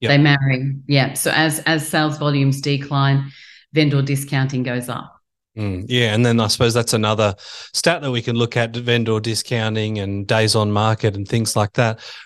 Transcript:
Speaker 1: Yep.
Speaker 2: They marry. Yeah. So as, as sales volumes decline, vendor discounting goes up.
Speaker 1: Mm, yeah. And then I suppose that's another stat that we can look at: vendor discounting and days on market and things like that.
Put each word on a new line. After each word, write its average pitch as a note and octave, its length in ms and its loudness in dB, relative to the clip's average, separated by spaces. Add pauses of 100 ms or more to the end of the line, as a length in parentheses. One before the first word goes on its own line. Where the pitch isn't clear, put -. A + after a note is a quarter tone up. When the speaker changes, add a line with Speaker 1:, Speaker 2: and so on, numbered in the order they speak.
Speaker 1:
Yep. A#2 100 -2
Speaker 2:
They C#3+ 100 6
marry. C#3 560 2 (100)
Yeah. C3+ 280 2
So - 180 -2
as, D#3 300 2
as D#3 260 0
sales D3+ 320 -2
volumes C#3 420 2
decline, C#3 720 0 (420)
vendor C#3+ 300 2
discounting C3+ 580 -2
goes B2 280 -6
up. - 260 -10 (420)
Speaker 1:
Mm, G2+ 320 -6
yeah. B2 240 2
And A#2 120 4
then A#2 140 4
I A2 80 2
suppose A#2 260 2
that's A#2 200 0
another G#2+ 400 2 (400)
stat E3+ 300 0
that C#3 80 -2
we A#2 100 -2
can A#2 160 -2
look A#2 180 0
at: A#2 180 0
vendor A#2+ 460 0
discounting A2 800 -4
and G2 300 -4
days A2 280 2
on G#2 160 2
market G#2+ 440 0
and G2 120 -6
things A2+ 280 -2
like G#2 180 0
that. A2+ 260 0 (260)